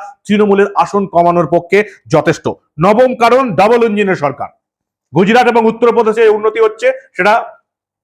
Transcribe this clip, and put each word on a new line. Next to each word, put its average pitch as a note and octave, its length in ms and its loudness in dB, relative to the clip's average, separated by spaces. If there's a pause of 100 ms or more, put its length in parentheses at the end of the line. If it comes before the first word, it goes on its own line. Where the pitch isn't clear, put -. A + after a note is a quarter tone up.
(240)
তৃণমূলের G3+ 520 0
আসন G3 320 -2
কমানোর F3 440 0
পক্ষে E3+ 280 0 (320)
যথেষ্ট। D#3 340 -2 (340)
নবম A3 360 2
কারণ, A#3+ 280 2 (120)
ডাবল A3+ 280 2
ইঞ্জিনের G3+ 400 -2
সরকার। C3 260 -6 (640)
গুজরাট A3 340 2
এবং A#3 180 2
উত্তরপ্রদেশে A3+ 640 0
উন্নতি G#3+ 300 -2
হচ্ছে, A3 280 -2 (260)
সেটা F#3 200 0 (720)